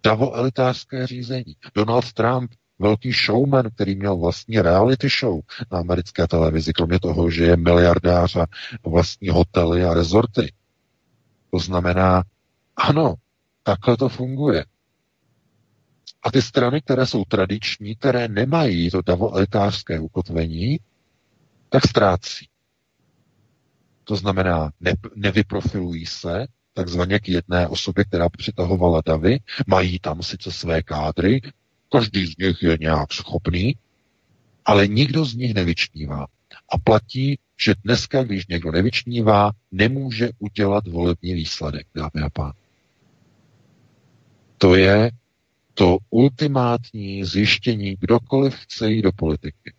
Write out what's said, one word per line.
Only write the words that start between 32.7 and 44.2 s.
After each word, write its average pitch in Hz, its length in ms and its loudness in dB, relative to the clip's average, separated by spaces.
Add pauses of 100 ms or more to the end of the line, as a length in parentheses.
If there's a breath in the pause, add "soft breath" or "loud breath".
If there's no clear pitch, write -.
nějak 78 340 -2
schopný, 90 600 -4 (880)
ale 202 220 6
nikdo 156 380 2
z 120 100 -8
nich 123 180 -4
nevyčnívá. 78 720 -4 (440 loud breath)
A - 80 -2
platí, 131 600 2 (220)
že 104 220 2
dneska, 123 400 0
když 98 240 -6
někdo 82 240 -6
nevyčnívá, 104 800 2 (200)
nemůže 120 580 -2 (100)
udělat 101 480 -2
volební 87 460 -2
výsledek, 76 640 -8
dámy 76 300 -6
a 71 40 -4
pánové. 71 240 -8 (2000)